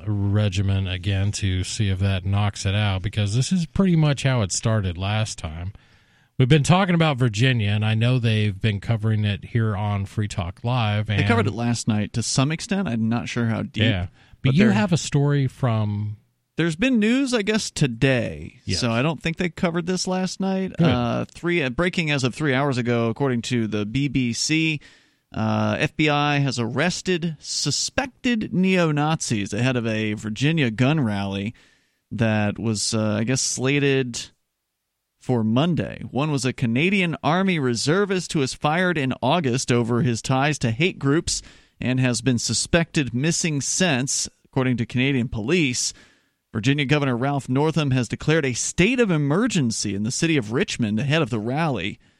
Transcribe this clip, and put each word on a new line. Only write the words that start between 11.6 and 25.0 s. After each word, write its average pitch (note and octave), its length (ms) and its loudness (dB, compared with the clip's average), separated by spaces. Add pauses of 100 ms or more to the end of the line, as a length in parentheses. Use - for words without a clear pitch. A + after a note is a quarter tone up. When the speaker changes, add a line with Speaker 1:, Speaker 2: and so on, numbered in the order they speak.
Speaker 2:
night G#2+ 260 0
to A#2 80 -4
some C#3 300 0
extent. F#3+ 360 -4
I'm A2+ 220 -2
not A2+ 180 -2
sure A#2 200 -2
how G#2+ 160 0
deep. G#2+ 200 -2
Speaker 1:
Yeah. G2 240 0 (360)
But C3+ 60 4
Speaker 2:
But C3 40 2
Speaker 1:
you F#3 120 6
Speaker 2:
there G#3+ 80 6
Speaker 1:
have G3+ 200 2
a D#3 40 2
story C#3+ 500 0
from G#2 680 -2 (380)
Speaker 2:
There's D#3+ 200 0
been A#3+ 240 2
news, B3 340 2
I A#3 80 2
guess, G#3+ 300 -2
today. A#2 920 0
Speaker 1:
Yes. F#2 140 -4
Speaker 2:
So A#2+ 120 0
I A#2 100 2
don't D3 180 0
think E3 180 -4
they F#3 120 -2
covered E3+ 380 -2
this F#3 180 -2
last F#3 340 -4
night. F#3+ 380 -2
Speaker 1:
Good. E3+ 100 4
Speaker 2:
Uh, A#2+ 380 0
three, E3+ 380 -2
uh, B2+ 80 -2
breaking F3 400 0
as C#3 120 0
of B2+ 120 0
three D3 180 0
hours C3+ 240 0
ago, A#2 320 2
according B2 340 0
to A#2+ 220 0
the G#2 220 -2
B C3+ 200 -2
B B2 240 0
C, D#3 480 0 (540)